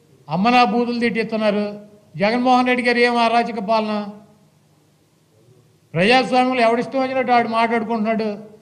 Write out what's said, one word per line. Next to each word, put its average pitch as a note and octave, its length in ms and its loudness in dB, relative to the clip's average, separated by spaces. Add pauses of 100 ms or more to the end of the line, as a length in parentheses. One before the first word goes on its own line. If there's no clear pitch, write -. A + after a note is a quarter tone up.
(280)
అమ్మనా A3+ 360 2
బూతులు A#3+ 360 -2
తిట్టిస్తున్నారు." A3 640 -2 (520)
జగన్మోహన్ B3 540 2
రెడ్డి B3 180 0
గారు A#3+ 100 0
ఏం A#3+ 180 2
అరాచక A#3 540 0
పాలన? G#3+ 240 0 (2000)
ప్రజాస్వామ్యంలో B3+ 680 2
ఎవడిష్టం A#3+ 380 0
వచ్చినట్టు C4 320 -2
ఆడు A#3+ 160 2
మాట్లాడుకుంటున్నాడు, A3 800 -2 (340)